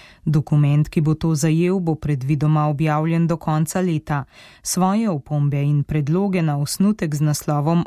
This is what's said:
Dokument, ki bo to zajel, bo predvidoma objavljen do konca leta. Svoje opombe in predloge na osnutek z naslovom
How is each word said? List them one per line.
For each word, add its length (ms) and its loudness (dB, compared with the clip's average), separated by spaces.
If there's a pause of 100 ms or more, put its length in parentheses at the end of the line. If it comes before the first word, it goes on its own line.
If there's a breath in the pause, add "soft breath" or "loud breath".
(260 loud breath)
Dokument, 640 2
ki 120 0
bo 120 2
to 220 -2
zajel, 440 0
bo 160 -2
predvidoma 760 0
objavljen 540 0
do 100 -2
konca 420 -2
leta. 460 -2 (380 loud breath)
Svoje 460 0
opombe 520 -2
in 220 2
predloge 580 -2
na 160 0
osnutek 580 -2
z 60 -2
naslovom 640 0